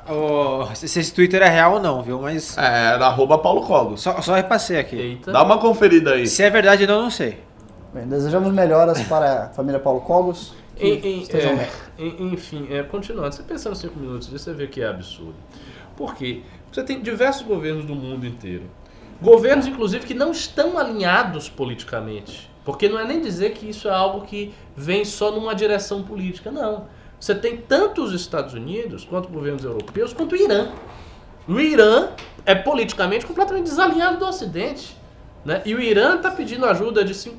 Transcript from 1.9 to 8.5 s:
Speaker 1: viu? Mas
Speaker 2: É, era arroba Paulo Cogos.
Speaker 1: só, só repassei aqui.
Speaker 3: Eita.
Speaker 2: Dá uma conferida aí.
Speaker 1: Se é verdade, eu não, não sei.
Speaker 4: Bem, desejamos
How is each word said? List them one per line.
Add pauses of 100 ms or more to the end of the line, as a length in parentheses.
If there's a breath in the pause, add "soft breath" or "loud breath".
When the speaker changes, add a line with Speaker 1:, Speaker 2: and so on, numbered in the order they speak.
Speaker 1:
viu?
Mas
Speaker 2:
É,
era
arroba
Paulo
Cogos.
Speaker 1:
só,
só
repassei
aqui.
Speaker 3:
Eita.
Speaker 2:
Dá
uma
conferida
aí.
Speaker 1:
Se
é
verdade,
eu
não,
não
sei. (540)
Speaker 4:
Bem,
desejamos